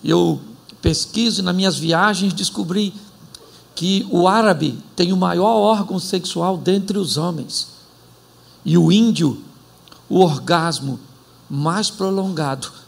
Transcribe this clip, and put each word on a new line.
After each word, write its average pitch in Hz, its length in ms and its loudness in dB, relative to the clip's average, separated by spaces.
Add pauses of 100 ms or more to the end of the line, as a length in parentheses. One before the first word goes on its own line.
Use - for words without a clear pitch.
E 156 60 -4
eu 165 320 2 (400)
pesquiso, 196 600 0
e 190 40 -2
nas 180 100 0
minhas 190 220 2
viagens 175 560 2
descobri 185 640 -4 (800)
que 190 360 -2
o 175 160 2
árabe 185 560 2 (140)
tem 180 160 0
o 190 40 2
maior 185 420 2
órgão 202 400 2
sexual 180 580 -4
dentre 185 400 0
os 147 220 -2
homens. 165 500 -6 (960)
E 165 140 4
o 165 120 6
índio, 190 540 2 (640)
o 185 120 2
orgasmo 151 800 0 (500)
mais 160 420 -2
prolongado. 190 840 -4 (160)